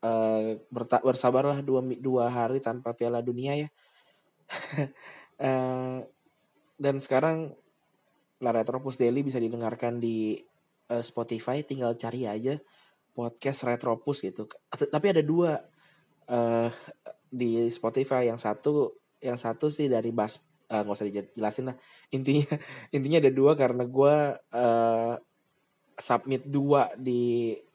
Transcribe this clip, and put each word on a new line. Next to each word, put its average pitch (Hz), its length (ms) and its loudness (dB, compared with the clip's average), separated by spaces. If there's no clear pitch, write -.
Eh, 110 560 0
berta-, 120 380 0
bersabarlah 131 560 2
dua 131 180 2
mi-, 127 220 -6
dua 127 260 2
hari 120 300 0
tanpa 117 400 -4
Piala 117 240 0
Dunia 127 320 -4
ya. 151 140 -4
<laughs> 135 400 -6
Eh, 127 560 -2
dan 139 240 0
sekarang 156 480 0
La 120 160 0
Retropus 127 400 -2
Daily 131 320 2
bisa 127 160 -2
didengarkan 117 560 -4
di, 110 400 -2
eh, 120 160 -2
Spotify, 120 640 -6
tinggal 120 320 -2
cari 117 320 -6
aja 117 240 -2
podcast 123 560 -6
Retropus 120 560 -2
gitu. 101 240 -8
T-, - 400 -6
tapi - 240 0
ada 175 80 4
dua, 156 400 2
eh, 117 400 2
di 117 460 0
Spotify, 127 580 0
yang 117 80 -4
satu, 135 640 -2
yang 123 160 -4
satu 120 320 -4
sih 147 240 0
dari 113 240 0
Bas-, 110 240 -2
eh, 107 140 0
nggak 101 100 -2
usah 104 160 -4
dijelasin 107 640 -6
lah. - 20 -20
Intinya, 139 320 2
<laughs> - 480 -10
intinya 143 240 4
ada 139 160 6
dua 143 240 6
karena 123 240 2
gua, 139 560 4
eh, 117 600 4
submit 131 480 -2
dua 139 480 2
di 120 640 0